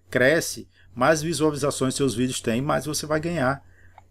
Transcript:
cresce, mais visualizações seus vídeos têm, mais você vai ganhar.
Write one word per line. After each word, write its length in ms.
cresce, 600
mais 300
visualizações 720
seus 180
vídeos 260
têm, 220
mais 240
você 220
vai 120
ganhar. 460